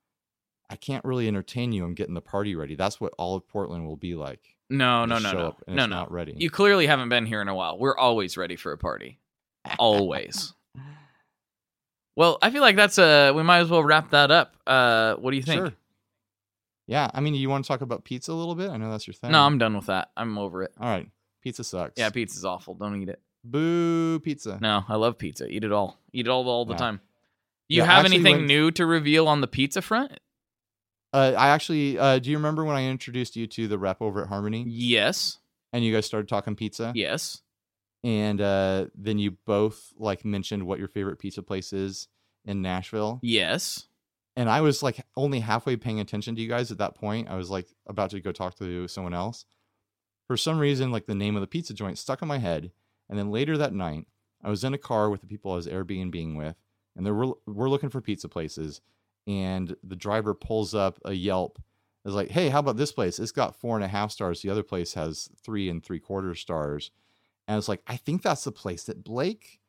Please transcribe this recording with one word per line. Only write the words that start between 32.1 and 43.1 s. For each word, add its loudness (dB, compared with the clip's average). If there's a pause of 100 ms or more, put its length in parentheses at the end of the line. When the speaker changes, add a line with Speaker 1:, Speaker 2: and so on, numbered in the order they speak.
Speaker 1:
do -2
you 2
remember 0
when 0
I 0
introduced -6
you -4
to -6
the -2
rep -2
over -2
at -6
Harmony? -4
Speaker 2:
Yes. 2 (340)
Speaker 1:
And 0
you 2
guys 0
started -4
talking -4
pizza? -8
Speaker 2:
Yes. -4 (640)
Speaker 1:
And, 0
uh, 2
then -4
you 0 (140)
both, 0
like, -4
mentioned -4
what -4
your -6
favorite -6
pizza -12
place -8
is -6 (380)
in -4
Nashville? -4